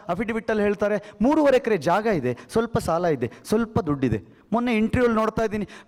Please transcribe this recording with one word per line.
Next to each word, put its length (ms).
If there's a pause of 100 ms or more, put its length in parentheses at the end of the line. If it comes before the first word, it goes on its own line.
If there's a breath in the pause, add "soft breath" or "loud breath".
ಅಫಿಡವಿಟ್ಟಲ್ಲಿ 560
ಹೇಳ್ತಾರೆ, 480 (100)
"ಮೂರುವರೆ 360
ಎಕರೆ 200
ಜಾಗ 280
ಇದೆ, 320 (140 loud breath)
ಸ್ವಲ್ಪ 260
ಸಾಲ 280
ಇದೆ, 260 (140)
ಸ್ವಲ್ಪ 340
ದುಡ್ಡಿದೆ." 440 (300 loud breath)
ಮೊನ್ನೆ 240
ಇಂಟರ್ವ್ಯೂಲ್ಲಿ 420
ನೋಡ್ತಾ 240
ಇದ್ದೀನಿ, 240 (200 loud breath)